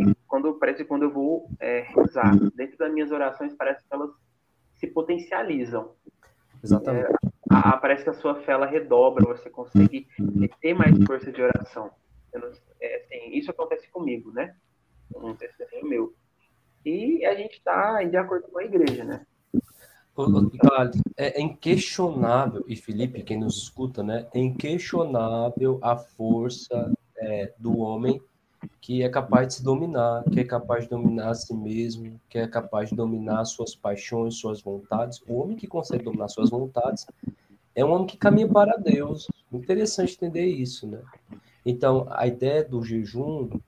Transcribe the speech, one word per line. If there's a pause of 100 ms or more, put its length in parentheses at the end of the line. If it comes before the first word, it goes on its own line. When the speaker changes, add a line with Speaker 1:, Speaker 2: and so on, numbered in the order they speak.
(260)
Speaker 1:
quando,
parece
que
quando
eu
vou, (100)
é,
rezar, (180)
dentro
das
minhas
orações,
parece
que
elas (640)
se
potencializam. (720)
Speaker 2:
Exatamente.
Speaker 1:
É, (200)
a,
a,
parece
que
a
sua
fé,
ela
redobra,
você
consegue (540)
ter
mais
força
de
oração. (420)
Eu
não, (280)
é,
assim,
isso
acontece
comigo,
né? (600)
Um
testemunho
meu. (720)
E
a
gente
tá
de
acordo
com
a
igreja,
né? (960)
Speaker 2:
Ô,
ô,
Thales, (160)
é,
é
inquestionável,
e
Felipe,
quem
nos
escuta,
né,
é
inquestionável
a
força, (260)
é,
do
homem (600)
que
é
capaz
de
se
dominar,
que
é
capaz
de
dominar
a
si
mesmo,
que
é
capaz
de
dominar
suas
paixões,
suas
vontades.
O
homem
que
consegue
dominar
suas
vontades (680)
é
um
homem
que
caminha
para
Deus. (220)
Interessante
entender
isso,
né? (640)
Então,
a
ideia
do
jejum, (180)